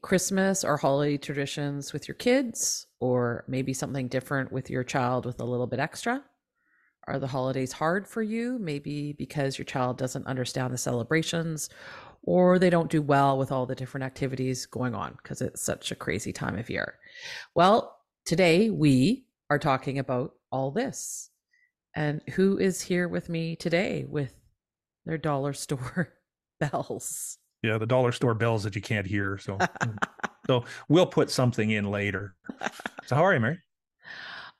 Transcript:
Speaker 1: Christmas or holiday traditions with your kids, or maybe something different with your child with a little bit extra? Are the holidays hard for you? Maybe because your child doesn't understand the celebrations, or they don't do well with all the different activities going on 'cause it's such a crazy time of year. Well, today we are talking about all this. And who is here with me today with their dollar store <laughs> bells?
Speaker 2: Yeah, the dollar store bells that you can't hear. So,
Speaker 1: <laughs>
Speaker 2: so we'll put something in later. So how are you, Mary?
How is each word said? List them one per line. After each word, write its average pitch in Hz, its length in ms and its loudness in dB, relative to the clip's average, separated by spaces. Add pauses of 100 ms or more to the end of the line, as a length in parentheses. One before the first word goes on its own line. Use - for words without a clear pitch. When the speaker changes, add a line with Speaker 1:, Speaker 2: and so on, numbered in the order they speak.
Speaker 1:
Christmas 190 600 2
or 147 140 2
holiday 147 400 2
traditions 143 760 -4
with 147 120 -8
your - 100 -12
kids, - 680 0 (140)
or 123 480 0
maybe 131 240 -2
something 131 360 -4
different 131 440 -4
with 131 160 -6
your 127 160 -2
child 123 400 0
with 123 160 -6
a 120 60 -6
little 123 200 -2
bit 123 140 -2
extra? 240 420 -4 (840)
Are 139 120 -2
the 131 100 -4
holidays 131 440 -2
hard 175 340 0
for - 140 -6
you? 233 380 -2
Maybe 147 560 -6
because 139 420 -2
your 143 80 -8
child 127 320 -2
doesn't 131 300 -6
understand 127 480 -2
the 123 40 -4
celebrations, 156 920 -2 (520)
or 180 360 6
they 180 100 6
don't 165 220 2
do 156 100 4
well 139 380 4
with 135 120 0
all 127 140 0
the 131 100 -4
different 131 300 -8
activities 131 640 -4
going 117 280 -2
on 85 300 -6
'cause - 160 -8
it's - 220 -6
such - 280 -4
a - 60 -6
crazy - 380 -4
time 131 240 -4
of 117 100 -8
year. - 300 -6 (560)
Well, 190 440 4 (280)
today 175 420 6
we 151 560 6 (240)
are 147 100 2
talking 139 400 0
about 131 360 -2 (180)
all 135 180 -2
this. - 600 -6 (640)
And 151 280 -2 (120)
who 196 240 4
is 190 240 0
here 180 260 0
with 175 220 -6
me 165 260 -4
today 170 480 0
with 139 300 -6 (720)
their 160 100 -4
dollar 143 380 -2
store 135 580 -4 (260)
<laughs> - 220 -12
bells? - 800 -6 (240)
Speaker 2:
Yeah, 110 160 2
the 113 80 2
dollar 123 260 6
store 120 220 4
bells 113 300 2
that 107 120 -2
you 98 60 -6
can't 101 240 0
hear. 98 320 0
So, 98 200 -8
Speaker 1:
<laughs> - 880 -4
Speaker 2:
so 123 200 2 (240)
we'll 175 160 8
put - 240 2
something 117 400 2
in 104 200 0
later. 101 460 -2 (720)
So 127 100 0
how 165 80 6
are 196 80 6
you, 135 80 4
Mary? 135 220 0 (960)